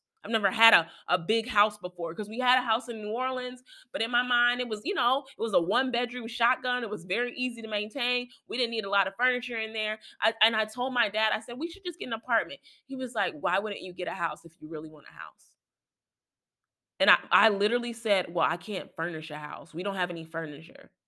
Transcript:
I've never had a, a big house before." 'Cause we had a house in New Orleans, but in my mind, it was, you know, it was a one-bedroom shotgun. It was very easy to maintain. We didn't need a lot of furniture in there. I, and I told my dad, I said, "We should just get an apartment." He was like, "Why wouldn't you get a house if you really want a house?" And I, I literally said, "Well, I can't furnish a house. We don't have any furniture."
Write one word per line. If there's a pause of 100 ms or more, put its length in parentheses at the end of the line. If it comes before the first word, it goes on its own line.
(240)
I've
never
had
a, (200)
a
big
house
before."
'Cause
we
had
a
house
in
New
Orleans, (280)
but
in
my
mind,
it
was,
you
know, (120)
it
was
a
one-bedroom
shotgun.
It
was
very
easy
to
maintain. (200)
We
didn't
need
a
lot
of
furniture
in
there. (240)
I,
and
I
told
my
dad,
I
said,
"We
should
just
get
an
apartment." (260)
He
was
like,
"Why
wouldn't
you
get
a
house
if
you
really
want
a
house?" (1500)
And
I, (160)
I
literally
said,
"Well,
I
can't
furnish
a
house.
We
don't
have
any
furniture." (180)